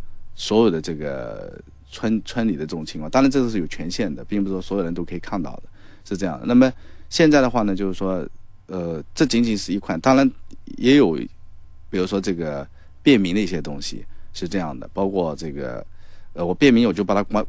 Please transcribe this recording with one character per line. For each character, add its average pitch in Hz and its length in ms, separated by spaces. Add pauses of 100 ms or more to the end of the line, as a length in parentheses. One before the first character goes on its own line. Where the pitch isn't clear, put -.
(340)
所 110 300
有 107 60
的 80 100
这 82 140
个 60 680 (300)
村， 110 340
村 117 220
里 107 60
的 73 80
这 78 60
种 78 200
情 - 140
况， 76 100
当 135 100
然 135 80
这 131 140
个 117 80
是 110 80
有 82 80
权 78 240
限 95 240
的， - 100
并 101 180
不 98 60
是 98 60
说 92 80
所 98 160
有 95 60
人 82 100
都 87 100
可 107 120
以 - 20
看 104 240
到 69 140
的， - 60 (420)
是 101 120
这 90 80
样 78 140
的。 - 80
那 120 80
么 127 180 (380)
现 160 180
在 147 120
的 127 100
话 120 120
呢， 101 120
就 95 140
是 92 60
说， 92 300 (420)
呃， 85 360 (100)
这 156 140
仅 120 160
仅 110 160
是 - 140
一 104 60
块， 85 200
当 131 180
然 135 140 (460)
也 131 200
有， 101 180 (760)
比 95 80
如 92 80
说 98 140
这 98 120
个 76 320 (380)
便 131 180
民 90 140
的 107 60
一 101 60
些 85 140
东 73 220
西 - 220 (280)
是 - 160
这 101 120
样 78 180
的， - 140
包 98 160
括 87 260
这 78 160
个， 64 340 (480)
呃， 87 140
我 90 80
便 135 180
民 117 140
我 101 60
就 92 100
把 95 100
它 101 120
归， 107 240